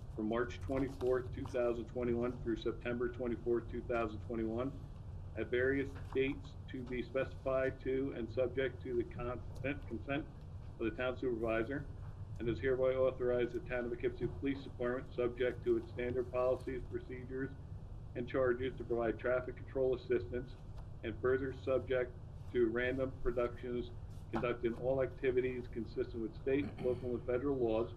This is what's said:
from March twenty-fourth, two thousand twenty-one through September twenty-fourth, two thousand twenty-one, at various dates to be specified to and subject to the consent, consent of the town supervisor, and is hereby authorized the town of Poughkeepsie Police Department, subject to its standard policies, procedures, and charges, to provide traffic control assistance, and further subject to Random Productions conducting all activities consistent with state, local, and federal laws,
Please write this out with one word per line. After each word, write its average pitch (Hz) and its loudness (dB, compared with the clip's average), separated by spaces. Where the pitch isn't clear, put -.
from 110 0
March 120 2
twenty-fourth, 127 2
two 131 -4
thousand 120 2
twenty-one 120 2
through 113 2
September 120 0
twenty-fourth, 117 0
two 117 -4
thousand 113 0
twenty-one, 113 0
at 113 -2
various 135 4
dates 135 2
to 131 -6
be 120 -2
specified 131 0
to 131 2
and 117 -2
subject 127 2
to 127 -4
the 117 4
consent, 123 -4
consent 139 -2
of 117 2
the 110 2
town 127 0
supervisor, 117 0
and 160 0
is - 0
hereby 131 4
authorized 123 4
the 117 -2
town 123 0
of 120 -2
Poughkeepsie 120 0
Police 139 0
Department, 123 -2
subject 123 2
to 117 6
its 113 -2
standard 123 0
policies, 127 2
procedures, 127 -4
and 123 -2
charges, 127 4
to 120 -6
provide 117 2
traffic 127 0
control 131 2
assistance, 123 0
and 113 -2
further 131 2
subject 127 2
to 120 8
Random 127 2
Productions 120 0
conducting 117 2
all 131 4
activities 127 2
consistent 117 -2
with 107 -4
state, 139 2
local, 123 0
and 117 -2
federal 131 2
laws, 117 2